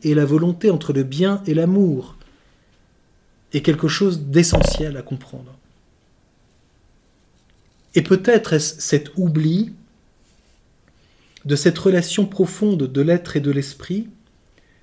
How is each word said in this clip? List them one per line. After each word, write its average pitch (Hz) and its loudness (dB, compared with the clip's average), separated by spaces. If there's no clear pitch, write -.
et 151 0
la 147 2
volonté, 170 2
entre 156 -2
le 135 0
bien 185 -2
et 165 -2
l'amour, 170 0
est 143 -2
quelque 156 0
chose 180 0
d'essentiel 151 2
à 127 -10
comprendre. 131 -14
Et 165 4
peut-être 196 2
est-ce 156 -2
cet - -2
oubli 170 0
de 143 0
cette 165 0
relation 185 0
profonde 190 -2
de 131 -2
l'être 175 0
et 151 0
de 139 -2
l'esprit 175 -6